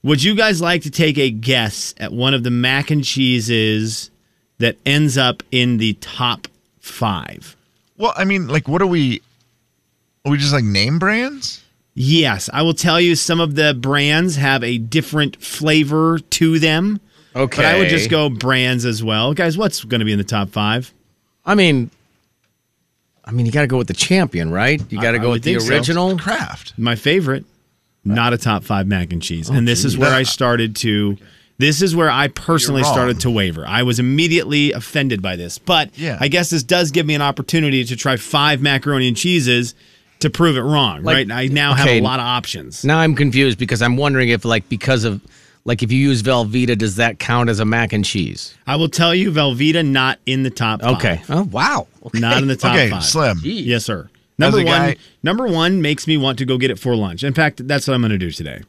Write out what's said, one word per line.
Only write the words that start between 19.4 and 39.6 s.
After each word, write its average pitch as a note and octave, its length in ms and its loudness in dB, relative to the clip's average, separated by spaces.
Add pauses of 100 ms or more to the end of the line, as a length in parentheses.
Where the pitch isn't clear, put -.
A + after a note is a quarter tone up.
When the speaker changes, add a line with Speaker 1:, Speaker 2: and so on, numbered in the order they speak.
Speaker 1:
what's G3+ 280 -2
gonna A2+ 180 -2
be G#2+ 80 0
in G2+ 60 0
the G2+ 80 0
top G2+ 240 -4
five? A2 420 -2 (540)
Speaker 3:
I F#3+ 100 2
mean, D3 360 2 (1300)
I G#2+ 60 -10
mean, A#2+ 140 0
you A2+ 60 0
gotta C#3+ 160 0
go C3 100 0
with A#2+ 100 0
the F#2 60 -4
champion, F2 580 0
right? A2 380 2
You G#2+ 100 -6
Speaker 1:
I, - 20 -4
Speaker 3:
gotta A#2 160 2
Speaker 1:
I A2 40 0
Speaker 3:
go A#2 80 0
Speaker 1:
would A#2+ 60 0
Speaker 3:
with A#2 80 -4
the - 100 0
Speaker 1:
think A#2+ 80 0
so. A2+ 120 -4
Speaker 3:
original. E3+ 440 0
Speaker 2:
Kraft. - 600 -6
Speaker 1:
My A#2 180 0
favorite, C#3 500 0 (580)
not A#2 300 2
a A#2 40 0
top G#2+ 260 0
five G2 240 -2
mac F2+ 260 -2
and E2+ 80 -4
cheese. E2 280 -8
Speaker 3:
Oh, C3 40 0
Speaker 1:
And A#2+ 140 2
this C#3+ 180 0
is A#2+ 80 0
Speaker 3:
geez. - 60 -2
Speaker 1:
where C#3 140 4
I C3 60 2
Speaker 2:
Yeah. C3 60 0
Speaker 1:
started A#2+ 520 0
to, G#2 400 0 (400)
this D3 240 2
is F3+ 140 2
where D#3+ 160 4
I C#3 160 2
personally C#3+ 540 0
Speaker 2:
You're C#3+ 60 2
wrong. C#3+ 80 2
Speaker 1:
started B2 260 0
to B2 100 0
waver. F2+ 340 -2
I A2 180 0
was B2 160 2
immediately D3 720 2
offended B2 480 -2
by F#2 160 -4
this. F2 200 -10
But E3 400 -2
Speaker 2:
Yeah. D3 220 -6
Speaker 1:
I C3+ 80 0
guess E3 220 0
this D#3 140 -2
does E3+ 280 0
give D#3+ 140 0
me D3+ 100 0
an D3 60 0
opportunity C#3+ 640 0
to B2 100 -6
try C3 220 -2
five C#3+ 440 0
macaroni C#3 460 0
and A#2+ 80 0
cheeses B2 580 0 (460)